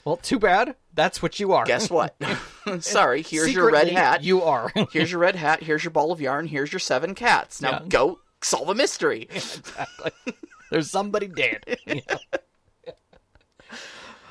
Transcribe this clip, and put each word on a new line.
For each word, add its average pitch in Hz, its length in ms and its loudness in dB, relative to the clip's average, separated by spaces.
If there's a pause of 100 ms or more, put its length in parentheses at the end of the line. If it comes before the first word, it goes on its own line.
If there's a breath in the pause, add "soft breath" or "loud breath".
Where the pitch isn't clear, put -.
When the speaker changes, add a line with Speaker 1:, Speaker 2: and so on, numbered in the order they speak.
Speaker 1:
Well, 156 140 -2
too - 220 -2
bad. 208 360 2 (200)
That's 160 260 0
what 170 180 -4
you 196 140 0
are. 131 120 4
Speaker 2:
Guess 127 260 0
what? - 240 0 (240)
Speaker 1:
<laughs> - 200 -18
Speaker 2:
<laughs> 190 200 -6
Sorry, 160 420 2
here's 160 320 0
your 180 180 4
red 156 180 6
Speaker 1:
Secretly, 180 120 -2
Speaker 2:
hat. 147 220 2
Speaker 1:
you 185 200 4
are. 131 280 0 (100)
<laughs> 180 100 -2
Speaker 2:
Here's 165 200 0
your 175 80 -4
red 185 160 4
hat. 160 260 0
Here's 156 220 -2
your 170 80 -6
ball 156 200 2
of 170 100 -6
yarn. 143 260 -2
Here's 147 260 -4
your 185 60 -6
seven 147 360 -2
cats. - 460 0
Now 131 100 0
Speaker 1:
Yeah. - 160 -4
Speaker 2:
go 156 320 2 (220)
solve - 280 -2
a 196 60 0
mystery. 147 540 0
Speaker 1:
<laughs> - 60 -12
Exactly. - 760 -10 (600)
There's 156 180 -2
somebody 202 380 -4
dead. 131 360 -2 (180)
<laughs> - 40 -20
You - 100 -6 (140)
know? - 80 -4 (2250 loud breath)